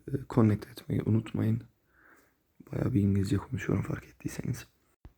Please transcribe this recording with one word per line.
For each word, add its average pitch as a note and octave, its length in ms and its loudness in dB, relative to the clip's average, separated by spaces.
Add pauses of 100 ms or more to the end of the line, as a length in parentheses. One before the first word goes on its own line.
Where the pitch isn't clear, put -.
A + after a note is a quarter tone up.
e, C3+ 40 -6 (180)
connect G#2+ 360 4
etmeyi - 360 -4
unutmayın. A2 600 0 (1080)
Bayağı - 220 -2
bir G2+ 60 4
İngilizce G2 360 2
konuşuyorum - 480 -2
fark - 200 -6
ettiyseniz. - 640 -8 (520)